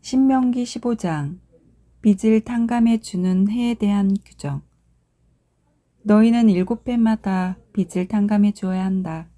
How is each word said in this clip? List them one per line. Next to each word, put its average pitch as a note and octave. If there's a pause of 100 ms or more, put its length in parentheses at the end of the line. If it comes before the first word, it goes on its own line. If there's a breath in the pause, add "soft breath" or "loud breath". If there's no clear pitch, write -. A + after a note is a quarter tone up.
신명기 C4
십오 A#3+
장, D#3 (600)
빚을 A3
탕감해 A#3
주는 F#3
해에 A#3+
대한 G3+ (100)
규정. - (1400)
너희는 A3+
일곱 F#3
해마다 G#3+ (140)
빚을 F3+
탕감해 G#3
주어야 F#3
한다. F3